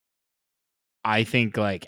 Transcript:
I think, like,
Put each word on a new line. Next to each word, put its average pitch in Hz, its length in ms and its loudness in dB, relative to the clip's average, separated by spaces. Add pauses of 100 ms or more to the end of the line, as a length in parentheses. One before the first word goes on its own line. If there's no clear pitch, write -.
(1040)
I 110 200 2
think, 113 340 0
like, 101 300 -2